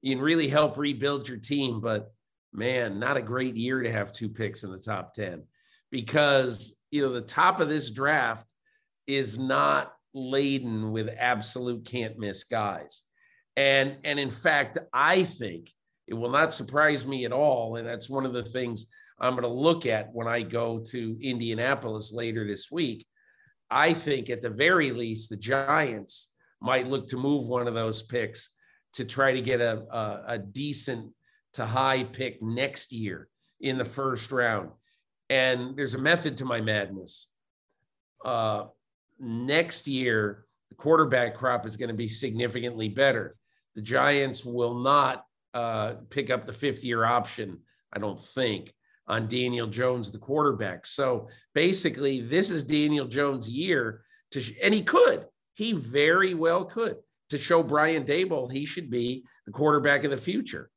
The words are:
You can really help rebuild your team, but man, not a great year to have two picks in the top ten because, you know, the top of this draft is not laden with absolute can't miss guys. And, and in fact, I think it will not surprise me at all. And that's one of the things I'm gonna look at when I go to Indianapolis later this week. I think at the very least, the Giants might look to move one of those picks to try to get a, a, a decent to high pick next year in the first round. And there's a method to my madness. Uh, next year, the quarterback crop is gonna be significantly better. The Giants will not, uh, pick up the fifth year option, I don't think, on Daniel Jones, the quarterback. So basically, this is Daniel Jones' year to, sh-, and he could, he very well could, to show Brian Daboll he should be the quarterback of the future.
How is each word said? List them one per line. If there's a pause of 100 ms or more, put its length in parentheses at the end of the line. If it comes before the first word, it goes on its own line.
You
can
really
help
rebuild
your
team,
but (400)
man,
not
a
great
year
to
have
two
picks
in
the
top
ten (480)
because, (160)
you
know,
the
top
of
this
draft (560)
is
not (200)
laden
with
absolute
can't
miss
guys. (520)
And,
and
in
fact, (160)
I
think (360)
it
will
not
surprise
me
at
all.
And
that's
one
of
the
things (320)
I'm
gonna
look
at
when
I
go
to
Indianapolis
later
this
week. (640)
I
think
at
the
very
least,
the
Giants (320)
might
look
to
move
one
of
those
picks (420)
to
try
to
get
a, (120)
a,
a
decent (420)
to
high
pick
next
year (340)
in
the
first
round. (600)
And
there's
a
method
to
my
madness. (960)
Uh, (540)
next
year, (240)
the
quarterback
crop
is
gonna
be
significantly
better. (400)
The
Giants
will
not, (280)
uh, (140)
pick
up
the
fifth
year
option, (340)
I
don't
think, (340)
on
Daniel
Jones,
the
quarterback.
So (260)
basically,
this
is
Daniel
Jones'
year (280)
to,
sh-,
and
he
could, (300)
he
very
well
could, (320)
to
show
Brian
Daboll
he
should
be (240)
the
quarterback
of
the
future.